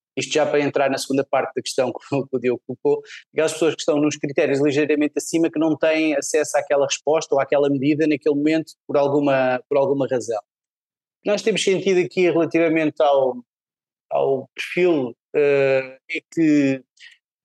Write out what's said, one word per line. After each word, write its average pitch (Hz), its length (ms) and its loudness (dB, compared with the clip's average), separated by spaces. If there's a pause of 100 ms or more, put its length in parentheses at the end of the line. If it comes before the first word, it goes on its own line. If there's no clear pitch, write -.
(140)
isto 131 160 -6
já 151 140 0
para 147 160 2
entrar 139 300 0
na 131 80 -4
segunda 135 260 -2
parte 127 300 -4
da 123 80 -6
questão 127 280 -4
que - 240 -8
o, 135 120 -2
que 131 100 -4
o - 20 -6
Diogo 123 280 -2
colocou, 143 340 -2 (320)
aquelas 156 220 -2
pessoas 160 200 0
que - 60 -12
estão 151 160 -2
nos 147 220 0
critérios 139 420 0
ligeiramente 147 560 0
acima 165 340 0
que 160 80 -6
não 156 160 0
têm 156 400 0
acesso 143 440 -2
àquela 143 260 0
resposta 151 500 -2
ou 135 60 2
àquela 143 300 0
medida 143 360 0
naquele 151 280 0
momento 151 400 -2 (120)
por 147 120 -2
alguma, 135 680 0
por 143 120 0
alguma 139 280 2
razão. 113 320 -4
O - 840 -20
que - 80 -2
nós 208 100 0
temos 208 240 -2
sentido 185 340 2
aqui 180 320 0
relativamente 160 720 0
ao, 135 420 2 (680)
ao 139 440 -2
perfil, 165 600 -2 (180)
eh, 135 640 2 (120)
é 165 100 -8 (100)
que, 147 540 2 (600)